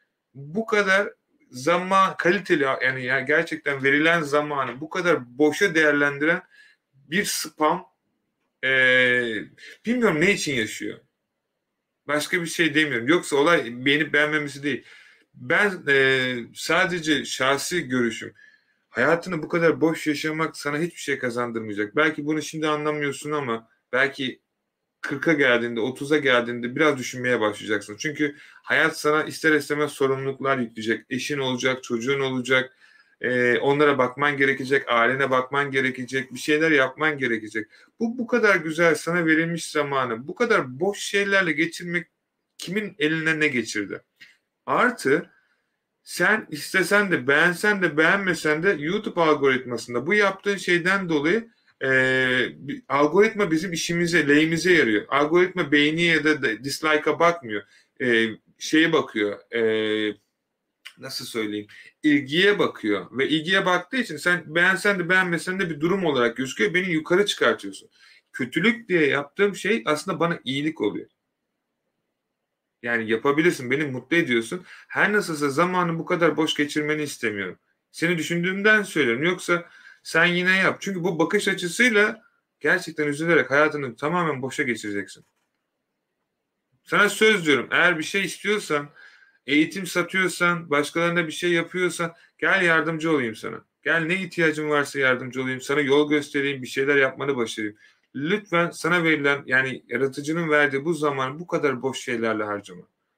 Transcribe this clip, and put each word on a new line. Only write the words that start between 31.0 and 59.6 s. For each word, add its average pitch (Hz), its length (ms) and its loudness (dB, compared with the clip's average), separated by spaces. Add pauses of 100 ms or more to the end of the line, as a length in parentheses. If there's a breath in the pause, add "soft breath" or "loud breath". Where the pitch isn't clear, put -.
Eşin 131 300 -6
olacak, 127 440 -2
çocuğun 123 360 -2
olacak. 131 580 -2 (440 soft breath)
E, 123 360 2
onlara 143 400 4
bakman 139 400 0
gerekecek, 135 500 0
ailene 123 440 2
bakman 139 400 0
gerekecek, 131 600 -4
bir 123 60 -12
şeyler 156 320 2
yapman 143 460 2
gerekecek. 110 500 -4 (320 soft breath)
Bu, 233 180 -2
bu 233 100 -6
kadar 214 280 4
güzel 165 400 2
sana 165 300 -2
verilmiş 165 460 0
zamanı, 135 560 -2
bu 180 80 -12
kadar 165 440 0
boş 202 200 -2
şeylerle 196 520 0
geçirmek 170 560 -4 (500)
kimin 202 420 -6
eline 156 400 0
ne 151 80 2
geçirdi? 107 540 -4 (640 loud breath)
Artı 170 640 0 (760)
sen 208 460 0
istesen 190 600 0
de, 131 160 -2
beğensen 175 540 2
de, 156 160 0
beğenmesen 165 680 2
de 190 160 2
YouTube 180 420 -2
algoritmasında 131 840 0
bu 190 60 0
yaptığın 202 440 0
şeyden 180 520 0
dolayı, 165 400 0 (340 soft breath)
e, 135 60 0 (680)
bi-, 131 300 -10
algoritma 180 640 2
bizim 170 220 -2
işimize, 170 540 0
lehimize 160 460 4
yarıyor. 117 340 4
Algoritma 160 640 2
beğeni 151 300 4
ya 165 220 2
da 151 180 2
de-, 117 220 -2
dislike'a 151 560 0
bakmıyor. 143 440 2 (380 soft breath)
E, 117 260 4 (300)
şeye 160 360 2
bakıyor, 107 640 -2
e, 117 60 0 (1400)